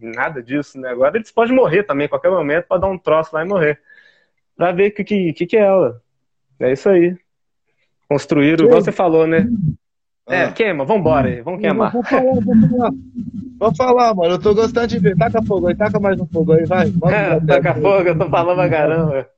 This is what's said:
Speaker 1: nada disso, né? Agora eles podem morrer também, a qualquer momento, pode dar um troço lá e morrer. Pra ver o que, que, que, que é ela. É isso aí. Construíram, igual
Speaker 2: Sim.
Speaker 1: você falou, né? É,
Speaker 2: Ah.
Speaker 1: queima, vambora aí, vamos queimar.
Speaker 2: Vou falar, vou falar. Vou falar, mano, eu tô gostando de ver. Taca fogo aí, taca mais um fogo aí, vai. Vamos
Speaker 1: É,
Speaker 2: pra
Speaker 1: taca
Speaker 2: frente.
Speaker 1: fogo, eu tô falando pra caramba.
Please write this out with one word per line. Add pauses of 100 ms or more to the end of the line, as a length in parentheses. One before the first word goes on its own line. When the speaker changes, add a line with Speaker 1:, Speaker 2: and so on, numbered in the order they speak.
Speaker 1:
nada
disso,
né?
Agora
eles
podem
morrer
também,
a
qualquer
momento,
pode
dar
um
troço
lá
e
morrer. (800)
Pra
ver
o
que,
que,
que,
que
é
ela. (580)
É
isso
aí. (960)
Construíram,
igual
Speaker 2:
Sim.
Speaker 1:
você
falou,
né? (800)
É,
Speaker 2:
Ah.
Speaker 1:
queima,
vambora
aí,
vamos
queimar.
Speaker 2:
Vou
falar,
vou
falar. (680)
Vou
falar,
mano,
eu
tô
gostando
de
ver.
Taca
fogo
aí,
taca
mais
um
fogo
aí,
vai.
Vamos
Speaker 1:
É,
Speaker 2:
pra
Speaker 1:
taca
Speaker 2:
frente.
Speaker 1:
fogo,
eu
tô
falando
pra
caramba. (100)